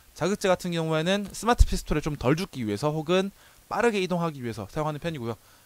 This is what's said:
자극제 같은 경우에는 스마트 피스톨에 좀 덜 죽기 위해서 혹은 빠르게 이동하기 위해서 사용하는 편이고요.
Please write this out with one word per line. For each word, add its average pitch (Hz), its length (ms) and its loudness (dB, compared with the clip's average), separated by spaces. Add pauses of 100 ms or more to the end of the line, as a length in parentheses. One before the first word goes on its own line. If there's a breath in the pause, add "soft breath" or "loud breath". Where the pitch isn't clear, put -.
(140 soft breath)
자극제 196 340 0
같은 180 240 2
경우에는 165 640 0
스마트 233 320 6
피스톨에 - 360 -2
좀 151 140 -4
덜 135 220 2
죽기 143 300 -6
위해서 104 240 0
혹은 175 400 0 (360 soft breath)
빠르게 208 340 2
이동하기 170 420 -2
위해서 110 280 -6
사용하는 151 280 -4
편이고요. 151 360 -6 (300 soft breath)